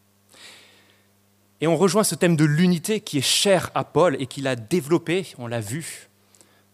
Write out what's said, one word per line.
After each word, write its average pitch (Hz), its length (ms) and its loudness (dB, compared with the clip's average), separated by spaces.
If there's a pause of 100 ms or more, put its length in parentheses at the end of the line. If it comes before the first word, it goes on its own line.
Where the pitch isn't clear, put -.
(1600)
Et 151 60 0
on 165 100 2
rejoint 190 280 2
ce - 100 -2
thème 175 220 2
de 151 80 4
l'unité 180 560 2
qui 147 180 -6
est 127 40 0
cher - 520 2
à 139 100 -2
Paul 151 360 2
et 131 60 -4
qu'il 139 200 -8
a 131 100 0
développé, 165 840 -2
on 123 80 -10
l'a 117 140 -4
vu, 113 480 -12 (640)